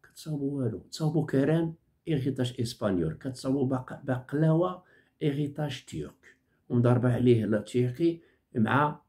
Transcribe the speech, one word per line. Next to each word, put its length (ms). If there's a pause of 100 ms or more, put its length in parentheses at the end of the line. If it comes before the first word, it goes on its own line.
كتصاوبوا 600
والو؟ 160
تصاوبوا 460
كران 480 (340)
ايغيتاج 520
اسبانيول، 540
كتصاوبوا 640
بق-، 260
بقلاوه 800 (400)
ايغيتاج 640
ترك، 520 (320)
ومضاربه 440
عليه 320
لا 160
تركي 600 (340)
مع 520